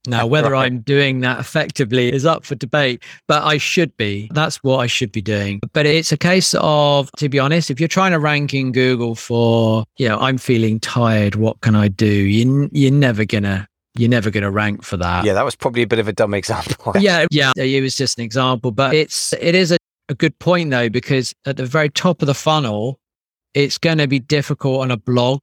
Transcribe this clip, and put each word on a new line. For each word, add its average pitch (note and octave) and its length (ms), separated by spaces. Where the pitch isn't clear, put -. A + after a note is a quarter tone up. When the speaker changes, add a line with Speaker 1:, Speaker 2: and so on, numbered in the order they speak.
Speaker 1:
Now, A#2 200
whether C#3 260
Speaker 2:
Right. C3 120
Speaker 1:
I'm B2 160
doing C#3 400
that B2+ 200
effectively B2+ 720
is C3+ 140
up D#3+ 220
for - 80
debate, C3 480
but D3+ 140
I D3+ 160
should - 400
be. G#2 340
That's D#3 320
what C3 140
I B2 80
should A#2 260
be A2 80
doing. G2+ 400
But D3+ 100
it's D#3 260
a D#3 60
case F3+ 420
of, D3 600
to D3 100
be C3+ 100
honest, D3 320
if B2+ 80
you're D#3+ 100
trying F#3+ 240
to E3 60
rank D3 360
in C3 180
Google A#2+ 420
for, A2+ 720
you B2 100
know, G#2+ 100
"I'm C3 200
feeling A2+ 420
tired, A2 540
what A2 260
can G#2+ 160
I G#2 120
do?" G2 180
You G#2+ 560
n-, C#3+ 100
you're C#3 180
never B2 360
gonna, G2+ 420
you're A#2 100
never A#2 220
gonna G2+ 200
rank G#2 340
for - 120
that. F2 300
Speaker 2:
Yeah, G2+ 80
that G#2+ 100
was C#3+ 100
probably A#2+ 280
a A#2 40
bit A2 120
of G#2+ 100
a G#2+ 60
dumb G#2 200
<laughs> G2 80
example. - 560
Speaker 1:
Yeah, F3 320
yeah, C#3 260
it C3+ 260
was C3 120
just C3 220
an A#2 80
example, B2+ 460
but C3+ 240
it's, - 400
it D#3 200
is F3+ 160
a, F3 60
a C#3+ 60
good D#3 240
point E3+ 320
though, A#2+ 180
because B2 460
at C#3 140
the C3 80
very D3 240
top - 320
of D#3 40
the C#3 80
funnel, C3 640
it's C#3+ 240
gonna D#3+ 300
be C3+ 140
difficult C#3 600
on C3 100
a B2 60
blog B2 460